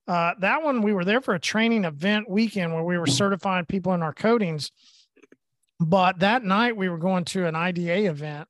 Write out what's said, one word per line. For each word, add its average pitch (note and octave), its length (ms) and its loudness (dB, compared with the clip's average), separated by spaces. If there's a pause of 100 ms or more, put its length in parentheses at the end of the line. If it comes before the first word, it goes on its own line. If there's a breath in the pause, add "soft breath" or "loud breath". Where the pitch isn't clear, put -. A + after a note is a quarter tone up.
uh, F3 320 0
that A3+ 240 0
one, C4 200 0
we G#3+ 100 2
were F3+ 120 0
there G#3+ 160 2
for A#3+ 140 -2
a E3 60 -2
training A3+ 440 0
event F#3+ 460 -2
weekend G3 420 0
where E3 120 -2
we F3 120 0
were E3+ 120 -2
certifying F#3+ 580 0
people F#3 280 -2
in E3+ 80 0
our D#3 120 -2
coatings. G3 560 0 (1080 soft breath)
But F3+ 420 4
that A3 220 2
night A3 340 2
we F#3+ 120 -2
were E3+ 100 -4
going F3+ 280 0
to F#3 200 -2
an D#3+ 80 -2
I E3+ 160 -2
D F3 200 -2
A G3+ 160 2
event D3+ 440 -6